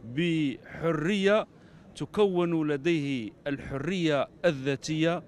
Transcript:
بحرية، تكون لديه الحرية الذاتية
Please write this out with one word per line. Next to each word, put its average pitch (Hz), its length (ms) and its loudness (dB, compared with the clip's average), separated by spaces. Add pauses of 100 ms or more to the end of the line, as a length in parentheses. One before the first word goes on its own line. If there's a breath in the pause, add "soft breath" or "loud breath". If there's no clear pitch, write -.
بحرية، 165 1400 0 (500 loud breath)
تكون 170 720 2
لديه 143 640 0 (160)
الحرية 143 800 -2 (160)
الذاتية 156 840 0